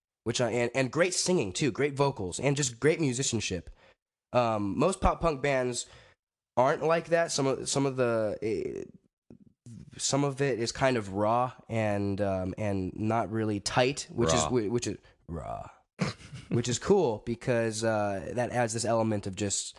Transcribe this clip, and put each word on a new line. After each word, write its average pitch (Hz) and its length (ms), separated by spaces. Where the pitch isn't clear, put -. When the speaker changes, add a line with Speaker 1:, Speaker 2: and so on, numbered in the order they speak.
Speaker 1:
which 117 180
I, 117 120
and, 120 220
and 131 160
great 175 240
singing 160 380
too, 139 200
great 139 220
vocals, 127 440
and 139 180
just 131 220
great 160 220
musicianship. 120 680
Um, 110 460
most 185 220
pop 175 200
punk 151 220
bands 127 440
aren't 147 280
like 160 240
that. 165 240
Some 135 160
of, 123 200
some 139 180
of 131 100
the, 113 440
eh, 73 440
some 143 260
of 135 160
it 131 180
is 117 140
kind 131 240
of 98 180
raw 117 380
and, 101 520
um, 95 380
and 98 360
not 110 360
really 107 300
tight, 135 500
which 98 220
is 78 100
Speaker 2:
Raw. 76 80
Speaker 1:
whi-, 110 180
which 117 180
is 101 100
raw, 57 380
<laughs> - 520
which 117 180
is 120 100
cool 156 480
because, 113 580
uh, 104 500
that 120 180
adds 117 220
this 117 100
element 110 420
of 95 100
just - 420